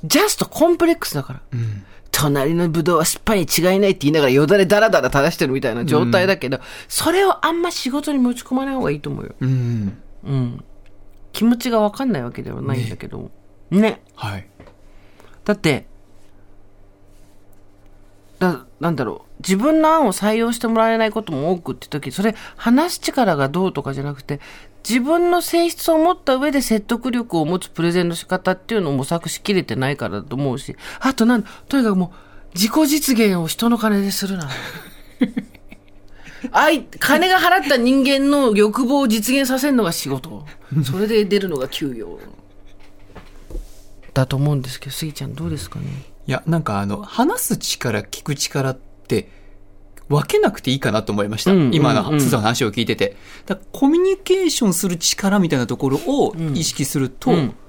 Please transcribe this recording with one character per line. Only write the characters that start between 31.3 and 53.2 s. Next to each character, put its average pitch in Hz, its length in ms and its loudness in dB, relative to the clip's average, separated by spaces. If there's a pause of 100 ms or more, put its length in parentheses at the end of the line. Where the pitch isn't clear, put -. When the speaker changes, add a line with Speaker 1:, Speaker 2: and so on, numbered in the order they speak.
Speaker 1:
ん-、 202 60 -2 (240)
と - 80 -2
に 262 80 2
か 220 60 2
く 196 60 2
も 180 160 -2 (420)
う、 175 40 -6
自 214 120 2
己 311 160 4
実 277 320 0
現 208 180 4
を 165 100 -2
人 226 220 0
の 233 100 2
金 208 220 2
で 196 100 -2
す 196 160 -4
る 190 100 -4
な。 160 160 -6
<laughs> - 2000 -10
あ 277 180 4
い-、 294 140 0 (140)
金 311 300 2
が 370 100 6
払 359 260 4
っ 277 40 -4
た 285 80 4
人 254 280 4
間 277 260 4
の 269 260 4
欲 214 300 4
望 277 140 4
を 269 80 2
実 220 260 0
現 277 120 2
さ 262 120 0
せ 269 100 0
る 285 60 2
の 233 100 4
が 170 80 0
仕 - 160 -6
事。 135 380 -8 (380)
そ 135 140 -4
れ 208 80 0
で 214 200 2
出 196 140 2
る 196 80 -4
の 156 100 -4
が 131 100 -4
給 135 260 -6
与。 90 240 -14 (2000)
だ 131 120 2
と 139 100 -4
思 143 160 2
う 147 40 0
ん 131 60 -2
で 127 80 -10
す - 100 -14
け - 60 -16
ど、 135 60 -12
ス - 120 -8
ギ 151 80 -8
ち 143 100 -12
ゃ 139 40 -8
ん - 80 -10
ど 151 100 -10
う 170 60 -6
で 156 80 -6
す - 120 -12
か - 80 -12
ね？ 139 80 -8 (400)
Speaker 2:
い 135 60 -4
や、 131 140 -4
な 165 120 2
ん 156 40 -2
か 104 180 -2
あ 101 60 -2
の、 101 160 -4
話 330 400 0
す - 160 -2
力、 - 440 -4
聞 - 200 -12
く 151 120 -4
力 139 360 -4
っ - 40 -4
て、 - 540 -6 (800)
分 143 180 0
け 427 140 2
な 403 100 4
く - 80 -10
て - 140 -2
い - 20 2
い 135 60 -4
か 131 100 0
な 107 140 0
と 107 80 -4
思 104 100 0
い 101 60 -2
ま 107 100 -6
し - 60 -6
た。 185 80 4
Speaker 1:
う - 20 6
ん 190 40 6
う - 40 6
ん 139 60 4
う - 20 2
ん。 - 40 0
Speaker 2:
今 139 200 4
の 110 240 0
す 135 120 2
ず 117 40 2
の 113 80 2
話 117 220 2
を 104 80 0
聞 120 100 -2
い 107 40 -2
て 110 100 -2
て。 101 200 -2 (300)